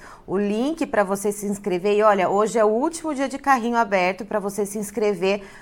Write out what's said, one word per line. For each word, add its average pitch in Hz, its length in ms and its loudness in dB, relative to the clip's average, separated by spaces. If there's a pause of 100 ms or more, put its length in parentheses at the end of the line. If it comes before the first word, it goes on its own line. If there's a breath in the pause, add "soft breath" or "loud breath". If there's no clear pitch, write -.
(280 loud breath)
o 180 100 -4
link 233 480 -2
pra 208 180 2
você 202 280 -2
se 202 160 -6
inscrever, 202 500 0
e 208 60 4
olha, 196 260 4
hoje 202 300 2
é 214 40 6
o 208 40 6
último 302 480 -2
dia 269 120 -2
de 269 120 -8
carrinho 240 360 2
aberto 196 500 2
pra 208 140 -2
você 196 240 -4
se 202 140 -6
inscrever, 202 640 0 (200 loud breath)